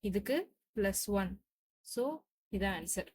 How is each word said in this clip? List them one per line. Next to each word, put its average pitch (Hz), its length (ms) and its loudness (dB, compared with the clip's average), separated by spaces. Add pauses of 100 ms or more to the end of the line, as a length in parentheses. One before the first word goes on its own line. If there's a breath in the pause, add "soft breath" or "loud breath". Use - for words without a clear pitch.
இதுக்கு 202 260 2 (400)
பிளஸ் 196 300 2 (160)
ஒன். 185 100 -2 (600)
So, 240 100 0 (480)
இதான் 196 260 0
ஆன்சர். - 380 -4